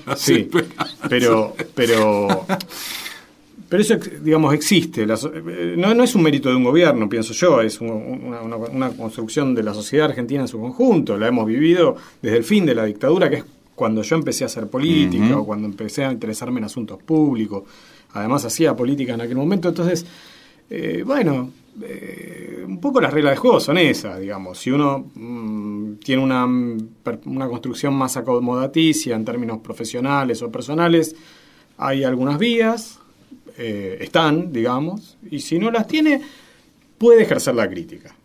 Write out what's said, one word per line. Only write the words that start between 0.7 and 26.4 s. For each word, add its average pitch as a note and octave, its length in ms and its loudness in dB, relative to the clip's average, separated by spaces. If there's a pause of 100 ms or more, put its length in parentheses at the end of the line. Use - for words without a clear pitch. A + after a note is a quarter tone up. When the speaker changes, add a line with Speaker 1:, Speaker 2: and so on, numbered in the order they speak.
Speaker 2:
pero, A#2 460 2 (200)
pero, G#2+ 720 2 (1200)
pero F#3+ 140 2
eso, D#3+ 120 2
ex-, - 300 -6
digamos, D#3 280 4
existe. D3+ 540 2
La A2 100 2
so-, D3 160 -8
eh, D#3+ 460 -6
no, G3+ 160 2
no A#3+ 100 6
es B3 100 0
un F#3 80 6
mérito C#3 280 2
de B2+ 60 2
un B2+ 80 2
gobierno, B2+ 440 4
pienso A2+ 240 -4
yo, D#3 300 4
es A2 180 -2
un, A#2 100 -6
una, B2 520 -10
una, A2+ 140 -8
una B2 340 -4
construcción A#2 640 -4
de A2+ 80 0
la G#2+ 100 -2
sociedad C3 360 0
argentina B2+ 340 -4
en A#2 60 -4
su A#2+ 120 -10
conjunto. C#3 560 2
La G#2+ 120 0
hemos A#2+ 180 2
vivido D#3+ 500 4 (240)
desde A2+ 180 0
el D#3+ 60 2
fin G3 220 4
de B2+ 80 2
la A2+ 100 0
dictadura, C#3+ 460 2
que C#3+ 60 0
es - 80 -10 (300)
cuando A2 280 0
yo D#3+ 140 0
empecé C3+ 280 -2
a A#2+ 40 -4
hacer A2+ 200 -8
política G#2 640 2
Speaker 1:
Ujú. - 80 2
Speaker 2:
o G#2 60 -4
cuando G#2 220 -4
empecé G#2+ 360 -6
a C3+ 80 -2
interesarme A#2 460 -6
en G#2+ 60 -4
asuntos G#2 380 -10
públicos. A#2 600 0 (500)
Además, B2 320 -2
hacía C#3+ 320 0
política B2+ 380 -2
en A#2 80 -4
aquel A#2+ 140 -4
momento, E3+ 340 0
entonces F3 360 -2 (640)
eh, - 360 -6
bueno, D#3+ 440 0 (320)
eh, - 840 -14
un F3 140 -10
poco C4 200 2
las C3+ 120 2
reglas D3 220 4
de - 20 2
juego A#3 240 6
son D#3 180 0
esas, A2+ 420 2
digamos. F#2+ 380 -10
Si - 120 -4
uno, C#3 440 0
mm, G#2+ 840 -8
tiene C3 260 0
una, B2+ 240 2